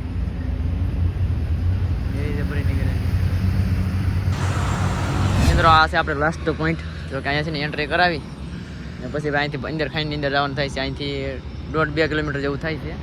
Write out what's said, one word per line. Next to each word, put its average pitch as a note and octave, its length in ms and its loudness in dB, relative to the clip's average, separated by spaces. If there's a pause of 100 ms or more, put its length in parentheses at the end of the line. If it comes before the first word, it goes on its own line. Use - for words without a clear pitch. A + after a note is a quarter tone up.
(2250)
એ - 120 -2
રીતે F3+ 260 0
ફરીને - 200 0
નીકળે - 220 2
છે. - 60 0 (2500)
મિત્રો, E3+ 280 8
આ D#3+ 140 8
છે F3 100 0
આપણે D#3+ 240 0
લાસ્ટ D#3+ 220 0 (120)
પોઇન્ટ. D#3 220 0 (300)
જો C3+ 120 -6
કે B2+ 60 -4
અહીંયા D3+ 180 0
છે E3 80 -4
ને C#3+ 140 -2
એન્ટ્રી D3 240 -4
કરાવી E3+ 300 2 (760)
ને - 160 -8
પછી D3 200 -2
ભાઈ C#3+ 100 2
અહીંથી D3 280 -6
અંદર D#3 220 -2
ખાઈની D3+ 240 -2
અંદર C#3 160 -2
જવાનું C#3+ 240 0
થાય C#3 160 -2
છે. C3+ 100 -4
અહીંથી C#3 300 -6 (640)
દોઢ D3+ 200 0
બે D#3 160 2
કિલોમીટર D3+ 340 -2
જેવું C#3 200 -4
થાય D3+ 180 -6
છે. D#3 80 -8 (100)